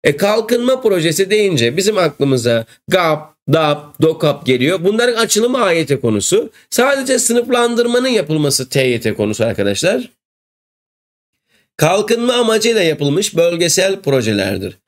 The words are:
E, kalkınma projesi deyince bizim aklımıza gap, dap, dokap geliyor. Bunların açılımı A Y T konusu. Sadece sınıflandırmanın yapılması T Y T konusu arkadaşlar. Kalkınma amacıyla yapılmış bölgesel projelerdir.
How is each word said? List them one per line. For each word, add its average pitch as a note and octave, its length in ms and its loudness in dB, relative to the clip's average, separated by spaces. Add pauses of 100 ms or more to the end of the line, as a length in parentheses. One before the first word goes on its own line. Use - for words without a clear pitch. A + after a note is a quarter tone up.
E, C#3+ 140 0
kalkınma A#3+ 640 0
projesi F#3 480 0
deyince E3+ 480 0
bizim G3+ 200 0
aklımıza C3 680 0 (220)
gap, D#3 480 -2 (180)
dap, D3+ 480 -2
dokap D#3 440 0
geliyor. C3 380 2
Bunların A3+ 320 0
açılımı A3+ 480 0
A F#3 80 2
Y E3 140 0
T C3+ 140 -2
konusu. A2+ 500 0 (200)
Sadece C4 500 0
sınıflandırmanın A#3+ 880 0
yapılması D#3 640 -2
T C3 180 2
Y A#2+ 120 0
T A2 140 -2
konusu G#2+ 320 -2
arkadaşlar. A2+ 640 -2 (1700)
Kalkınma G#3+ 560 2
amacıyla A3+ 480 2
yapılmış D3+ 540 0
bölgesel F3 640 0
projelerdir. G2+ 800 -2 (100)